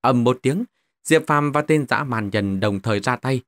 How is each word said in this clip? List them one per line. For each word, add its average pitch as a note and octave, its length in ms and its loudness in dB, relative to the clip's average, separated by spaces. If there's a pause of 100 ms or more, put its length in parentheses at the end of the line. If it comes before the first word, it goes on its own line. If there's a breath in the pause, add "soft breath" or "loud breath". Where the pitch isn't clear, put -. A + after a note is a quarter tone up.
Ầm B2 220 2
một B2 180 2
tiếng, D#3+ 220 -2 (400)
Diệp D#3 240 2
Phàm D3 240 0
và D3+ 100 0
tên D3+ 260 0
dã - 160 -2
man A2+ 260 -4
nhân G2 300 -2
đồng G2+ 200 0
thời G#2 200 -2
ra B2 160 -2
tay. B2+ 320 -4